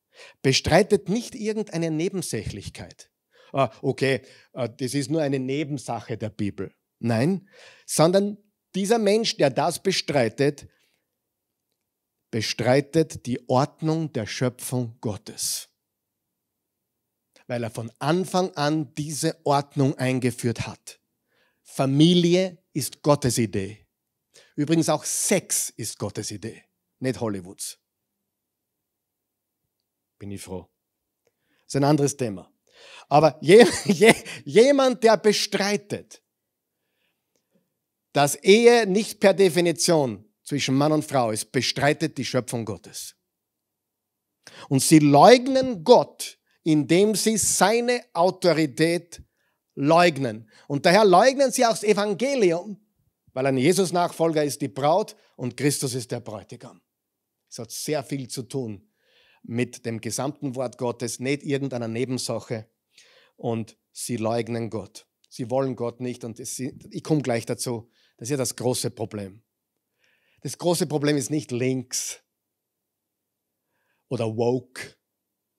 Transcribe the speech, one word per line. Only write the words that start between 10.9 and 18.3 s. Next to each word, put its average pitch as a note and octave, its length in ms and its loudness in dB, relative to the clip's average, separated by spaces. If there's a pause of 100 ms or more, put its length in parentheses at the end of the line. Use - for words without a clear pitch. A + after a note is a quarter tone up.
bestreitet B2+ 960 0
die B2 220 -8
Ordnung D#3 640 -2
der A2 140 -6
Schöpfung B2 760 -6
Gottes. - 680 -8 (1800)
Weil A#2+ 180 -6
er A2 60 -6
von A2+ 280 -12
Anfang F3+ 560 -2